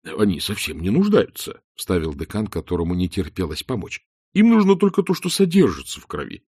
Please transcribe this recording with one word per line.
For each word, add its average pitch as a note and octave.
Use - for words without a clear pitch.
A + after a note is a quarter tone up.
они E2+
совсем -
не F2+
нуждаются, — -
вставил E2
декан, G#2+
которому F2
не F2+
терпелось E2+
помочь. -
Им G#3+
нужно G3+
только G3
то, E3+
что F3
содержится E3+
в -
крови. -